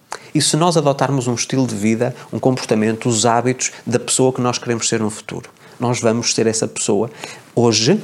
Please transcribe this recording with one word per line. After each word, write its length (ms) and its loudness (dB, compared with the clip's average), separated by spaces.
E 60 4
se 140 2
nós 220 2
adotarmos 480 0
um 80 0
estilo 320 0
de 80 -4
vida, 420 0
um 60 -4
comportamento, 720 0
os 160 2
hábitos 460 0
da 100 0
pessoa 340 2
que 100 -4
nós 180 -2
queremos 280 -4
ser 120 0
no 100 0
futuro, 400 -10
nós 220 0
vamos 340 0
ser 100 2
essa 220 0
pessoa 420 -2
hoje 480 4